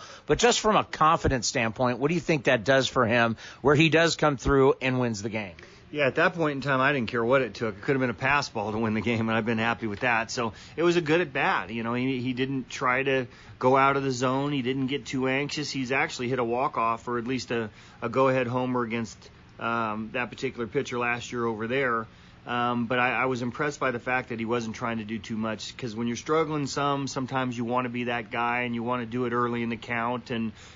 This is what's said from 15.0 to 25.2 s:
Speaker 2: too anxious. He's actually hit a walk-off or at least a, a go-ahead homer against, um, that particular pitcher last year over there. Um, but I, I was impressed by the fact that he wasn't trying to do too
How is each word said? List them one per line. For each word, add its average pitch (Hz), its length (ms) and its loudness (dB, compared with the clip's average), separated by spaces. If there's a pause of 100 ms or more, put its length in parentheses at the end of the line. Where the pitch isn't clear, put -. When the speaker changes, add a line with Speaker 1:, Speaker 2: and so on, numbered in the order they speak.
Speaker 2:
too 131 240 0
anxious. 143 420 -2
He's 131 220 -4
actually 135 340 -2
hit 127 120 0
a 123 40 2
walk-off 117 640 0
or 120 120 -2
at 113 60 -6
least 127 260 -4
a, 113 180 -2 (320)
a 120 80 -2
go-ahead 131 380 2
homer 127 340 0
against, 113 360 -4 (440)
um, 110 500 -2
that 120 180 -6
particular 120 380 -6
pitcher 123 320 -4
last 120 320 -4
year 120 140 -2
over 113 220 -2
there. 120 380 0 (400)
Um, 120 400 0
but 123 120 0
I, 123 140 2
I 120 140 0
was 127 160 -2
impressed 147 360 -4
by 135 140 0
the 120 80 -4
fact 127 300 -2
that 113 100 -6
he 113 60 -4
wasn't 113 280 -2
trying 117 260 -6
to 110 40 -6
do 110 160 -6
too 113 160 -8